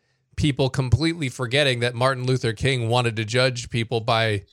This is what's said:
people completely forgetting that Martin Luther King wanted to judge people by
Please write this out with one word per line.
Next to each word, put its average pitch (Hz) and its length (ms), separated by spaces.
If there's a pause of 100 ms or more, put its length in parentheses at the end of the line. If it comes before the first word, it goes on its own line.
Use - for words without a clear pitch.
(360)
people 139 340
completely 139 600
forgetting 127 500
that 120 160
Martin 127 300
Luther 127 280
King 127 340
wanted 117 280
to 110 100
judge 120 460
people 117 280
by 113 540